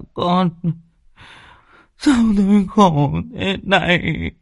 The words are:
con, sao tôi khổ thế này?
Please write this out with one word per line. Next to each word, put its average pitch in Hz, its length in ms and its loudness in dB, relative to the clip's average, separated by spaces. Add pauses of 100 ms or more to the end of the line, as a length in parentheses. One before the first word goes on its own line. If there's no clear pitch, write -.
(140)
con, 180 360 0 (1500)
sao 247 260 2 (140)
tôi 202 320 4
khổ 156 440 2 (240)
thế 190 260 -6
này? 170 680 -2 (100)